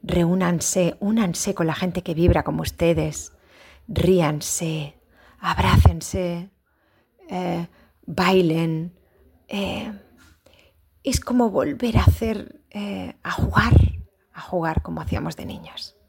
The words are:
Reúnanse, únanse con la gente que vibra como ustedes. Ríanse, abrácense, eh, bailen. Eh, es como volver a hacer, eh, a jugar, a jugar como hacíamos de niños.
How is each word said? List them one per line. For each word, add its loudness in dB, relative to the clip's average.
Reúnanse, 0
únanse 0
con -2
la 0
gente -4
que -6
vibra 4
como -4
ustedes. -2
Ríanse, 0
abrácense, 2
eh, -4
bailen. 0
Eh, -8
es 0
como 0
volver 0
a 2
hacer, 0
eh, -10
a -10
jugar, 2
a -20
jugar -2
como -8
hacíamos -6
de -14
niños. -16